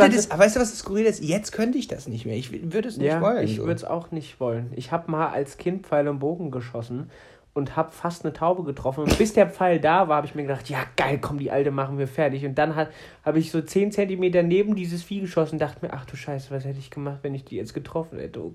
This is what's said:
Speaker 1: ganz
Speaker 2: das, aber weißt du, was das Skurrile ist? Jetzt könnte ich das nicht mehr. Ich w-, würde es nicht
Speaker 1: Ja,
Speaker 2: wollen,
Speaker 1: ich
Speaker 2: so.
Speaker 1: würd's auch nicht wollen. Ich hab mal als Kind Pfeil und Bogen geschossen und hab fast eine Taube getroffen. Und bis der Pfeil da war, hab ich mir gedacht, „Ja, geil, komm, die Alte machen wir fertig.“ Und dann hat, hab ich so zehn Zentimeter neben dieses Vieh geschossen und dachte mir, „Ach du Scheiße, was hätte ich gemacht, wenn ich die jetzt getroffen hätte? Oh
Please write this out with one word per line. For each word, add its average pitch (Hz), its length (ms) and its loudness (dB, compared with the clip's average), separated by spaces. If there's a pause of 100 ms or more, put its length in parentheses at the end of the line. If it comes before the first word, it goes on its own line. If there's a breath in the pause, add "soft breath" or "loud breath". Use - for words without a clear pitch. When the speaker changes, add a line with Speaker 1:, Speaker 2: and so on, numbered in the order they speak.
Speaker 1:
ganz 214 120 8
Speaker 2:
das, 208 140 2
aber 165 120 6
weißt 214 140 8
du, 254 40 4
was 233 100 2
das - 80 -12
Skurrile 214 320 0
ist? - 120 -4
Jetzt 165 300 -2
könnte 240 240 0
ich 254 120 -2
das - 200 -8
nicht 113 160 -8
mehr. 110 120 -4
Ich 127 160 -6
w-, 165 200 -8
würde 220 160 -2
es 127 80 -8
nicht 139 100 0
Speaker 1:
Ja, 160 140 2
Speaker 2:
wollen, 208 240 2
Speaker 1:
ich 110 120 0
Speaker 2:
so. 110 100 -4
Speaker 1:
würd's 170 180 -2
auch 165 280 -6
nicht 156 280 -10
wollen. 120 360 -2
Ich 127 160 -8
hab 165 160 -4
mal 156 200 0
als 139 300 -4
Kind 185 280 -4
Pfeil 147 220 2
und 143 120 -4
Bogen 160 300 -4
geschossen 120 600 -8 (440 soft breath)
und 139 200 -4
hab 160 200 -2
fast - 300 -8
eine 151 100 -4
Taube 180 300 0
getroffen. 135 400 -4
Und - 120 4
bis 214 160 4
der 202 160 8
Pfeil 180 320 2
da 165 280 4
war, 151 100 4
hab 143 80 0
ich - 80 -12
mir 147 80 -4
gedacht, 131 260 -4
„Ja, 135 120 -2 (160)
geil, 139 260 2
komm, 147 160 -4
die 139 120 -4
Alte 143 200 2
machen 139 260 -2
wir 139 100 0
fertig.“ 139 380 0
Und 135 120 -4
dann 151 200 2
hat, 156 140 0 (340 loud breath)
hab 151 120 2
ich 165 140 2
so 160 120 0
zehn 196 300 2
Zentimeter 185 500 2
neben 202 340 4
dieses 175 260 -4
Vieh 196 180 -6
geschossen 160 340 0
und 151 60 -2
dachte 147 200 -4
mir, - 140 -6
„Ach 139 100 -10
du - 120 -14
Scheiße, 135 340 -8
was 135 160 -6
hätte 135 140 -6
ich - 100 -16
gemacht, 143 320 -8
wenn 139 120 -4
ich 135 120 -10
die - 100 -10
jetzt 95 160 -8
getroffen 160 460 -8
hätte? - 260 -10
Oh 87 100 -8